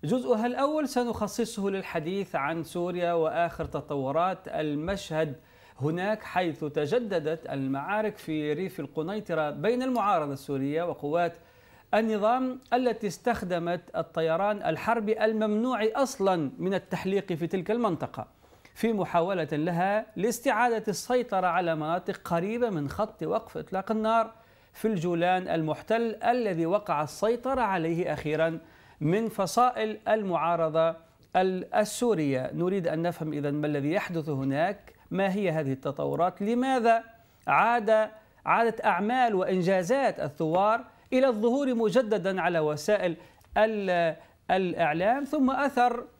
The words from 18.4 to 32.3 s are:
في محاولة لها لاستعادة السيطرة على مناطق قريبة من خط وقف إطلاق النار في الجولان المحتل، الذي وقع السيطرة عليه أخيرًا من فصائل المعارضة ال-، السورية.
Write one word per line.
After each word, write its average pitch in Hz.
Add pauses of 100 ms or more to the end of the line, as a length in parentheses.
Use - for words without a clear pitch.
في 226
محاولة 175
لها 175 (100)
لاستعادة 233
السيطرة 214
على 170
مناطق 165
قريبة 214
من 147
خط 214
وقف -
إطلاق 185
النار 220 (420)
في -
الجولان 180
المحتل، 185
الذي 214
وقع 165
السيطرة 240
عليه 170
أخيرًا 156 (420)
من 202
فصائل 220 (100)
المعارضة 165 (460)
ال-، 185
السورية. 165